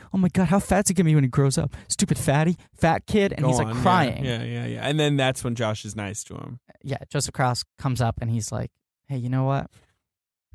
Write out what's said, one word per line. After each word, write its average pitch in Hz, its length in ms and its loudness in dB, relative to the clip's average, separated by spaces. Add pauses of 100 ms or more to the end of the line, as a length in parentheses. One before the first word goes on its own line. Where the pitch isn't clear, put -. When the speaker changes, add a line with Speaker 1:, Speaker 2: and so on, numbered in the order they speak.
(140)
Speaker 1:
Oh, 190 40 -2
my 185 100 4
God, 180 220 2
how 196 100 4
fat's - 300 2
he 190 40 0
gonna 175 120 4
be 156 100 6
when 147 80 6
he 131 60 2
grows 139 280 2
up? 160 160 -2 (140)
Stupid - 300 0
fatty, 156 400 2 (160)
fat 160 340 0
kid." 202 240 2
And - 120 -4
Speaker 2:
Go - 40 2
Speaker 1:
he's, 127 100 4
like, 110 100 2
Speaker 2:
on, 110 100 -4
yeah, 127 40 -2
Speaker 1:
crying. 147 440 2
Speaker 2:
yeah, 120 180 -4
yeah, 120 220 -6
yeah. 117 200 -6
And 147 140 0
then 147 160 2
that's 131 300 0
when 120 100 -4
Josh 110 300 -4
is 107 100 -12
nice 101 300 -8
to - 100 -14
him. - 240 -14 (240)
Speaker 1:
Yeah, 135 140 -8 (120)
Joseph - 240 -4
Cross 123 300 -2 (140)
comes 123 240 -2
up, 113 200 0
and 117 80 -2
he's 113 220 -4
like, 117 200 -6 (360)
"Hey, 139 100 -8
you 123 120 -6
know 131 160 0
what? 135 260 -2 (840)